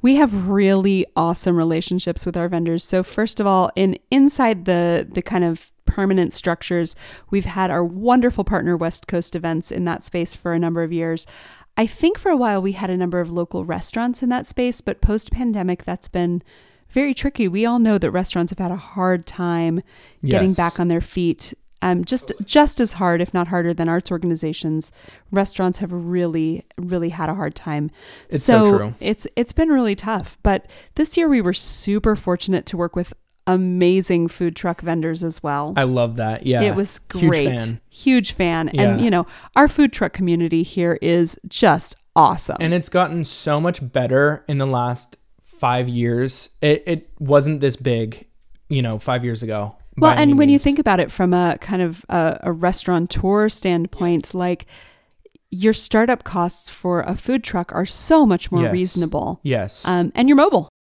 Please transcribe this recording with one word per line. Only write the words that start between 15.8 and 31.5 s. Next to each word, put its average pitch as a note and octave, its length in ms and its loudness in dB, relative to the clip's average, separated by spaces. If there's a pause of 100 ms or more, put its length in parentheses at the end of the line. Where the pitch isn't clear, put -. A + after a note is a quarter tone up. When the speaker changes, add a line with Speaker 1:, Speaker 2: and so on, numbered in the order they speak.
Speaker 1:
that's - 240 -8
been F3 340 -2 (480)
very C4+ 240 0
tricky. C#4 320 -2
We F#3+ 180 0
all A#3+ 140 2
know A3 180 4
that F#3+ 140 0
restaurants F3+ 400 -2
have F#3+ 80 -12
had F3+ 140 -4
a F#3+ 40 -6
hard F#3 480 -2
time E3+ 580 -4 (420)
getting F#3+ 240 2
Speaker 2:
Yes. F#3+ 80 0
Speaker 1:
back E3+ 240 -2
on F3 80 0
their E3 120 0
feet. - 540 -4 (300)
Um, F3 200 0
just, - 260 -4 (140)
just D4 340 2
as A3+ 140 0
hard, E3+ 280 0
if F3 140 -4
not F3 140 0
harder, E3+ 260 -2
than E3 140 -2
arts E3+ 240 -2
organizations. D#3+ 800 -4 (400)
Restaurants F#3+ 480 0
have F3+ 120 -6
really, E3+ 720 -2 (160)
really F3 300 -4
had E3 200 -6
a D#3 60 -4
hard D#3 220 -6
time. D3+ 340 -6 (380)
Speaker 2:
It's - 160 2
so A3+ 220 8
Speaker 1:
So G3+ 120 6
Speaker 2:
true. G#3 220 -4
Speaker 1:
it's, - 340 -4
it's A#3 180 -4
been D#4+ 180 0
really A#3+ 260 2
tough. G3+ 480 -8
But G3 220 2 (280)
this D#4 220 0
year E4 120 2
we C4+ 120 4
were F3+ 140 0